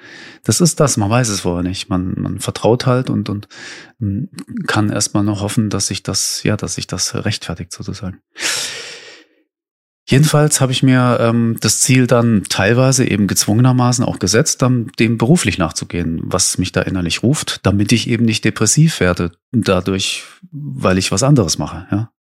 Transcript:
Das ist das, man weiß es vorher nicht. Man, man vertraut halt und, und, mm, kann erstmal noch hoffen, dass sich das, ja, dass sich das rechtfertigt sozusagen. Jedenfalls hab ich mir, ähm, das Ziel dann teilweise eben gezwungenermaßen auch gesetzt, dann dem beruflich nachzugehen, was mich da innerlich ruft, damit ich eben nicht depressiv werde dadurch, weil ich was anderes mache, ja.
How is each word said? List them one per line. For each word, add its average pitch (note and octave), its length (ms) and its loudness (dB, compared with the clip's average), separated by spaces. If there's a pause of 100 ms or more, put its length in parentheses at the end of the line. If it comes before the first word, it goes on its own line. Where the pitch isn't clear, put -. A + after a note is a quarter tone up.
(440)
Das - 180 2
ist E3+ 180 0
das, C#3+ 180 2
man G2+ 120 0
weiß A#2+ 200 0
es G2 120 -4
vorher F2 220 -2
nicht. F#2 260 -6
Man, F#2 280 -2
man F#2+ 220 -6
vertraut - 460 0
halt B2+ 240 0
und, G#2+ 200 -2
und, G2+ 180 -6 (520)
mm, G#2 260 -2 (420)
kann G#2+ 220 0
erstmal G#2 340 -2
noch G#2 180 -2
hoffen, G#2 280 -2
dass G2 180 -4
sich - 160 -6
das, - 400 -4
ja, G#2 140 0
dass - 180 -8
sich - 120 -10
das - 260 -6
rechtfertigt F#2+ 580 -6
sozusagen. - 480 -10 (1900)
Jedenfalls D3+ 500 4
hab C3 120 2
ich B2+ 120 -2
mir, B2+ 380 4
ähm, A#2 400 0
das - 200 0
Ziel B2+ 260 4
dann A#2 420 4
teilweise B2+ 600 2
eben G2+ 180 2
gezwungenermaßen B2 760 2
auch - 160 -2
gesetzt, - 420 2
dann B2 380 0
dem A2+ 180 2
beruflich A#2 400 2
nachzugehen, E2 640 -4
was - 340 -2
mich F#2 140 -2
da G2 100 0
innerlich F#2 420 -2
ruft, - 420 0
damit G2+ 280 2
ich A#2+ 160 0
eben A#2 160 2
nicht A2 180 0
depressiv A2+ 560 2
werde F2 320 0 (200)
dadurch, F#2+ 720 0 (280)
weil C#3 460 -2
ich - 140 -2
was G2 120 -2
anderes C3 360 4
mache, E2 320 -8
ja. G#2+ 200 -4 (100)